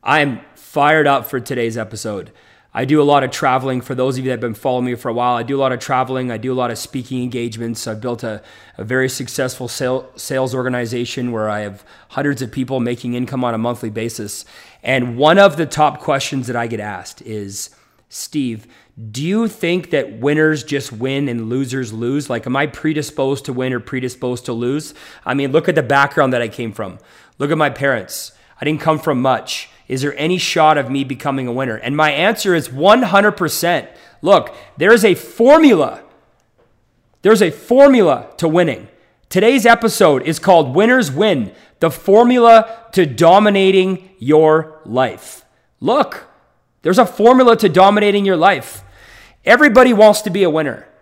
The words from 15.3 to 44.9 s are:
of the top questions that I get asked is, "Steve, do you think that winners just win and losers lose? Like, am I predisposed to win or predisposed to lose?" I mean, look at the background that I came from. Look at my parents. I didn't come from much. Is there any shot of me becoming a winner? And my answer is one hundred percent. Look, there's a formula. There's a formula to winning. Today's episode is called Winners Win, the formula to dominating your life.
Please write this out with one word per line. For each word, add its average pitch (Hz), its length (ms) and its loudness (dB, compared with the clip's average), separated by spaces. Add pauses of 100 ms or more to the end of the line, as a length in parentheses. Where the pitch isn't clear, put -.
of 196 160 6
the 160 100 -2
top 147 320 -2
questions 135 480 -4
that 123 80 -8
I 120 140 -4
get 113 100 -8
asked 101 440 -12
is, 104 480 -12 (380)
"Steve, 123 600 -8 (420)
do 120 120 -8
you 208 240 -2
think 175 440 -4
that 123 300 -4
winners 151 440 0
just 135 260 -6
win 135 380 -4
and 117 220 -6
losers 127 420 -6
lose? 123 380 -6
Like, 117 160 -6
am 127 100 -4
I 147 100 -2
predisposed 143 760 -4
to 139 80 -8
win 127 220 -4
or 120 60 -6
predisposed 123 680 -8
to 127 80 -6
lose?" 127 400 -6 (320)
I 123 80 -4
mean, 139 180 -4
look 156 160 0
at 175 60 0
the 147 80 2
background 139 500 2
that 123 80 0
I 117 80 -4
came 110 240 -10
from. 92 260 -12 (380)
Look 143 140 -4
at 156 80 -2
my 151 100 2
parents. 131 640 -6 (260)
I - 60 -10
didn't 156 160 -4
come 156 180 0
from 135 220 -2
much. 127 480 -4 (180)
Is 131 140 -6
there 139 160 -6
any 170 220 -2
shot 156 400 2
of 123 120 -6
me 139 140 -2
becoming 135 420 -6
a 120 60 -6
winner? 123 240 -6
And 131 180 -6
my 151 160 2
answer 185 440 0
is 156 180 -4
one 196 300 4
hundred 202 300 2
percent. 175 580 -4 (320)
Look, 175 320 2 (240)
there's 202 260 4
a 196 100 6
formula. 247 880 4 (1160)
There's 208 220 4
a 175 80 2
formula 233 880 4
to 165 100 0
winning. 156 400 0 (400)
Today's 220 380 2
episode 208 560 4
is 156 160 -4
called 160 360 4
Winners 220 380 2
Win, 143 400 0 (280)
the 165 100 2
formula 226 1040 4
to 185 120 2
dominating 190 1040 2 (100)
your 156 680 2
life. - 580 -6 (360)